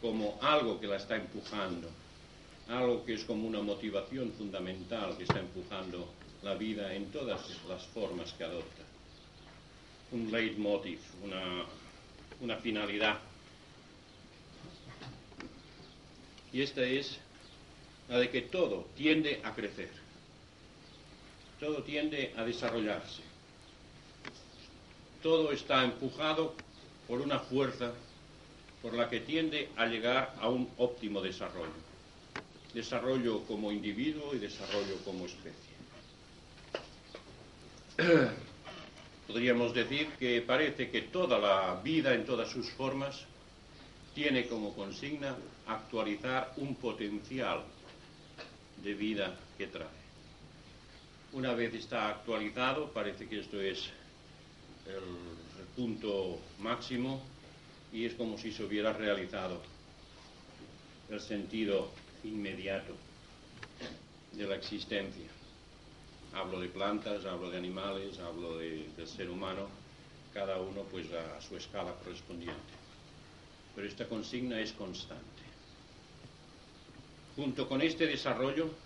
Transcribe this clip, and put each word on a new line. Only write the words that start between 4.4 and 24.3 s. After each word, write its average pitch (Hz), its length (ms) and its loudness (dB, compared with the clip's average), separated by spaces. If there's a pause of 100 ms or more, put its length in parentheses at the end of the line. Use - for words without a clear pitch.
que - 80 -6
está 101 160 2
empujando 90 720 -6 (300)
la 98 120 2
vida 101 400 0
en 101 160 -4
todas 131 300 0 (280)
las 92 200 -4
formas 90 460 -2
que 85 100 -4
adopta. 82 380 -6 (1300)
Un 113 180 0
leitmotiv, 101 680 4 (240)
una, 92 420 0 (760)
una 117 160 0
finalidad. 104 640 2 (3250)
Y 127 100 4
esta 135 200 2
es 131 360 2 (920)
la 123 100 6
de 123 100 8
que 123 140 4
todo 113 440 2 (100)
tiende 151 480 6
a 107 100 -2
crecer, 101 360 -2 (1700)
todo 147 260 0
tiende 147 520 2
a 113 80 2
desarrollarse, 113 800 0 (2000)